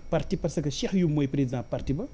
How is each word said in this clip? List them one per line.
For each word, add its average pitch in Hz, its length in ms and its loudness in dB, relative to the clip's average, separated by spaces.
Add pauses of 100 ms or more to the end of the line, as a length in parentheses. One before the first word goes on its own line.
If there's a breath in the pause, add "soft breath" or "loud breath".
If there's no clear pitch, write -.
parti 160 280 0
parce 165 240 -2
que 147 80 0
Cheikh 160 240 -2
Youm 175 200 4
mooy 143 140 4
président 131 400 0
parti 135 260 -2
ba 185 200 -2